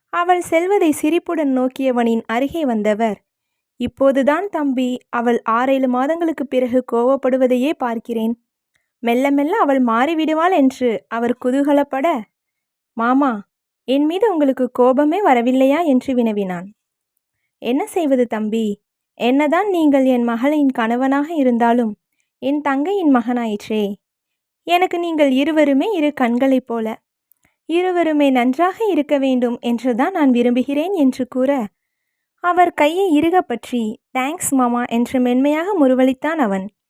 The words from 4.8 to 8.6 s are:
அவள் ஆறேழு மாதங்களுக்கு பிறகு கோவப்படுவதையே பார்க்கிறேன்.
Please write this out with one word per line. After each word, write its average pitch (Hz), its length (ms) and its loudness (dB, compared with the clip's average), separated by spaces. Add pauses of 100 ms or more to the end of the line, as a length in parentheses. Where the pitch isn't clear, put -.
அவள் 240 320 -2
ஆறேழு 262 460 0
மாதங்களுக்கு 285 600 -2
பிறகு 254 440 0
கோவப்படுவதையே 254 840 0
பார்க்கிறேன். 233 680 -6 (560)